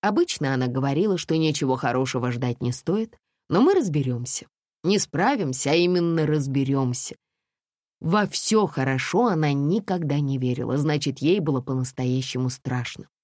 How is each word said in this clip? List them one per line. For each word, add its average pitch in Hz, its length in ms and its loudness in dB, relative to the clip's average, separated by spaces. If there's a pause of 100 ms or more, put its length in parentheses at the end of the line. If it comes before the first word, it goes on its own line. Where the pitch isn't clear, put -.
Обычно 208 520 0
она 127 140 0
говорила, 139 500 0
что - 180 -2
ничего 151 400 2
хорошего 123 560 0
ждать 120 300 -4
не 123 100 -2
стоит, 214 460 -2 (320)
но 175 120 4
мы 339 120 6
разберёмся. 139 760 -2 (360)
Не 196 160 2
справимся, 165 720 0
а 156 40 4
именно 170 500 2
разберёмся. 139 920 0 (840)
Во 196 280 0
всё 214 400 2
хорошо 135 580 0
она 156 260 2
никогда 156 680 0
не 139 180 -2
верила, 123 400 -2
значит, 147 420 -2
ей 175 200 2
было 147 220 0
по-настоящему 127 880 -2
страшно. - 600 -6 (140)